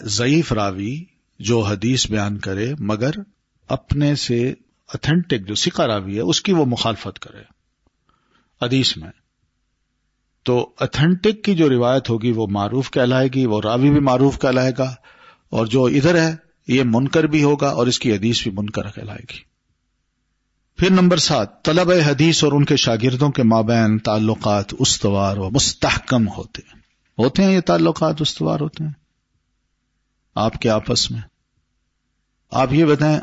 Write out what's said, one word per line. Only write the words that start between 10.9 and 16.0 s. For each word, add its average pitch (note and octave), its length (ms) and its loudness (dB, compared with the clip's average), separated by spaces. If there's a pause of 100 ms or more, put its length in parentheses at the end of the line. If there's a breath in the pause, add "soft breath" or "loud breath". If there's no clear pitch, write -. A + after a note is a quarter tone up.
کی G3+ 100 2
جو D#3+ 140 4
روایت B2 420 0
ہوگی A#2 220 -2
وہ A2 180 -2
معروف G#2 400 -4
کہلائے C3 440 2
گی، C3 120 0
وہ G#2+ 180 0
راوی B2 260 2
بھی D3 100 4
معروف C3+ 380 2
کہلائے B2+ 400 0
گا، C3 160 -4 (560 soft breath)
اور A2 160 -2
جو B2+ 180 2
ادھر D3 380 2